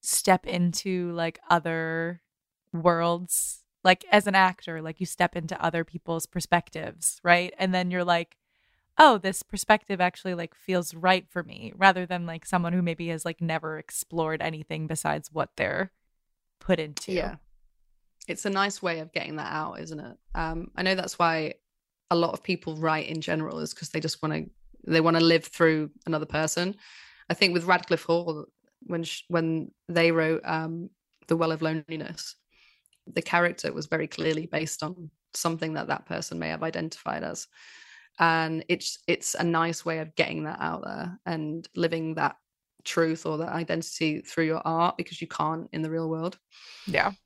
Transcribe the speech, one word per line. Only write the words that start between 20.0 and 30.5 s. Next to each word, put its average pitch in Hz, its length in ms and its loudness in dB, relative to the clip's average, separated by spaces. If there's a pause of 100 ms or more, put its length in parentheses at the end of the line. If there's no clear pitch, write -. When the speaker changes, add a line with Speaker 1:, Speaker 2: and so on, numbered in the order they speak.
Speaker 2:
Um, 165 440 -6
I - 60 -4
know 190 120 2
that's 185 240 -6
why 160 360 2 (540)
a 175 60 4
lot 170 180 2
of - 100 -8
people 170 340 -4
write 156 320 -2
in 160 120 -4
general, 156 380 -4
is 156 140 -8
'cause - 160 -14
they 160 100 -4
just 160 220 -6
wanna, 156 220 -4 (440)
they 160 140 4
wanna 165 180 4
live 165 260 6
through 156 460 2 (140)
another 156 200 -2
person. 175 500 -2 (540)
I 180 40 2
think 185 200 4
with 170 120 0
Radcliffe 180 380 2
Hall, 170 420 0 (400)
when 170 180 -4
sh-, - 260 -10
when 165 420 0 (180)
they 170 220 4
wrote, 160 340 2
um, 165 440 -4 (380)